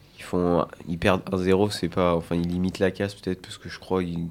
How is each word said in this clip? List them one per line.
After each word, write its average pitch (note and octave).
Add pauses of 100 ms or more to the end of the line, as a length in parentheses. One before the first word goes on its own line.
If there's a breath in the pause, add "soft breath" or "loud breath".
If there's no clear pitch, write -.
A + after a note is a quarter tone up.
(180 soft breath)
ils -
font, F2 (240)
ils E2+
perdent F#2+ (100)
un F#2+
zéro, F#2
c'est F2
pas, F2
enfin, E2+
ils F2
limitent F2+
la F#2+
casse G2+
peut-être, -
parce -
que -
je -
crois F#2+
qu'ils, E2+